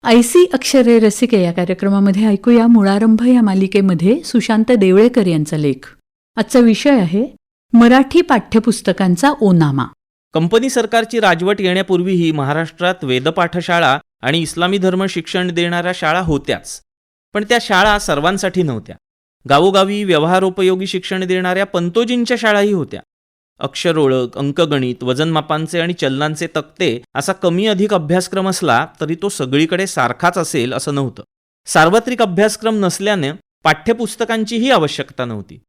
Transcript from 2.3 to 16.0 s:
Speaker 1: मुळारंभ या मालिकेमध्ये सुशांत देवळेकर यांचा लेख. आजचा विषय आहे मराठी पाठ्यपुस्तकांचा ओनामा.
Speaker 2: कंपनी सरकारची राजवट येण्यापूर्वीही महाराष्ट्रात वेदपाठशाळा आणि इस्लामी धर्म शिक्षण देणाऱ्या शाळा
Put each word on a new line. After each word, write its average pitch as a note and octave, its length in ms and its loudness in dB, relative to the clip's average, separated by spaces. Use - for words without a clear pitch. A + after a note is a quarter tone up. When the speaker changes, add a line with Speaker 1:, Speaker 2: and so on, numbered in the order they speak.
Speaker 1:
मुळारंभ A3 600 4
या B3 160 4
मालिकेमध्ये G3 800 2
सुशांत A3 480 0
देवळेकर G#3 540 4
यांचा D#3+ 300 -2
लेख. C#3+ 400 -4
आजचा A3+ 220 0
विषय A#3 320 4
आहे G3+ 340 2
मराठी B3+ 480 6
पाठ्यपुस्तकांचा G#3 1200 0
ओनामा. D#3 440 2
Speaker 2:
कंपनी A3 360 0
सरकारची A3+ 500 -2
राजवट F#3+ 400 0
येण्यापूर्वीही F3+ 720 0
महाराष्ट्रात D#3+ 720 -4
वेदपाठशाळा D#3+ 920 -2
आणि C#3 160 -2
इस्लामी F3 400 -4
धर्म F#3 280 -2
शिक्षण F3+ 480 -6
देणाऱ्या F3 400 -4
शाळा E3 260 -2